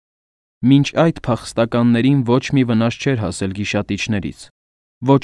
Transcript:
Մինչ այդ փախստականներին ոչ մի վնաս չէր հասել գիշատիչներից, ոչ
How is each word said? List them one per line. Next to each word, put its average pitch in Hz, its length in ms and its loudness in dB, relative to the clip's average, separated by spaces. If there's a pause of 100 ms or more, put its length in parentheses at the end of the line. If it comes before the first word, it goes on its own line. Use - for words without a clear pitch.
(640)
Մինչ 139 280 4
այդ 165 300 0
փախստականներին 120 1040 0
ոչ 120 220 2
մի 139 180 2
վնաս 117 320 0
չէր 131 240 -2
հասել 95 340 -4
գիշատիչներից, 101 840 -4 (600)
ոչ 135 220 4